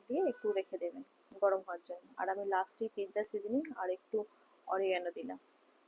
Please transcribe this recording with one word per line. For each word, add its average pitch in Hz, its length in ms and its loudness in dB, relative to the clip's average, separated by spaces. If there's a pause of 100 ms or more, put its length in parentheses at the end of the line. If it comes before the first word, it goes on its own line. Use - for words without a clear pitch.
দিয়ে 294 220 2
একটু - 220 -2
রেখে 190 260 0
দেবেন 175 260 -6 (380)
গরম 190 240 6
হওয়ার 175 200 -6
জন্য। 175 200 -12 (120)
আর 185 120 -2
আমি 196 160 -2
লাস্টে 190 400 0 (100)
পিৎজা 202 280 0
সিজনিং 214 400 -2 (120)
আর 185 140 -2
একটু - 280 -2 (500)
অরিগ্যানো 185 440 2
দিলাম। 175 280 -8 (480)